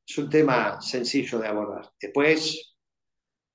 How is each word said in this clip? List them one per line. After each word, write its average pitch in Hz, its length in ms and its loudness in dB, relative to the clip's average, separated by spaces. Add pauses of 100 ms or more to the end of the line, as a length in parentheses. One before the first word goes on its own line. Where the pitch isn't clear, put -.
es - 120 -10
un 143 120 -4
tema 127 520 4
sencillo 123 580 -2
de 110 80 -2
abordar. - 500 -6
Después, 156 800 0 (800)